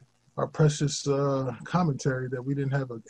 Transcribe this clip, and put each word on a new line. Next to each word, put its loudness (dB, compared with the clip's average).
our -2
precious, 2
uh, 0
commentary 0
that -6
we -2
didn't -2
have -2
a, -10